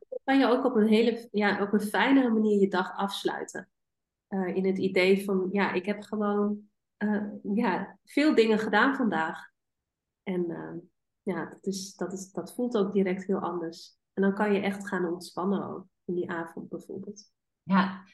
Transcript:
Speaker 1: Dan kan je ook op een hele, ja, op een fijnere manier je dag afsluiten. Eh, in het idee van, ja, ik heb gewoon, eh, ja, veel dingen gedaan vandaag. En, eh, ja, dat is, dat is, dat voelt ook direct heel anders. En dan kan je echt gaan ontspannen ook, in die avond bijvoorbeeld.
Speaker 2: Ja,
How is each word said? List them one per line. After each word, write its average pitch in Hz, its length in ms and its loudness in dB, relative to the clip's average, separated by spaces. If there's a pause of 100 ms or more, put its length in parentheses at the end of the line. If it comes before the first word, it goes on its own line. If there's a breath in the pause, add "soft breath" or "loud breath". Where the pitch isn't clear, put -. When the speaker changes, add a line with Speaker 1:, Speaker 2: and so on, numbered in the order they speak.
Speaker 1:
Dan 508 140 -10
kan 269 160 4
je 262 60 6
ook 247 200 2
op 247 100 0
een 214 120 6
hele, 226 440 4
ja, 202 300 2
op 202 120 0
een 202 80 2
fijnere 240 480 4
manier 220 300 4
je 190 80 6
dag 185 280 -2
afsluiten. 165 720 -6 (600)
Eh, 190 280 -4
in 190 100 0
het 190 120 2
idee 190 460 4
van, 190 280 0
ja, 196 220 0
ik 185 120 -2
heb 208 160 -4
gewoon, 208 560 -2 (400)
eh, 208 240 -2 (320)
ja, 196 520 -2
veel 285 300 2
dingen 220 240 4
gedaan 220 360 2
vandaag. 175 440 -2 (840)
En, 185 260 -2
eh, 160 240 -10 (640)
ja, 160 140 -6
dat - 160 -20
is, - 300 -6
dat 180 180 -6
is, - 180 -12
dat - 220 -10
voelt 240 240 -2
ook 196 160 0
direct 190 320 0
heel 190 140 -2
anders. 170 580 -8 (160)
En - 80 -2
dan 196 120 4
kan 208 200 0
je 196 60 2
echt - 280 -4
gaan 180 260 -2
ontspannen 180 560 -4
ook, 156 160 -12 (200)
in 185 100 -6
die 180 140 -4
avond 165 400 -8
bijvoorbeeld. - 640 -14 (320)
Speaker 2:
Ja, 190 400 0 (100)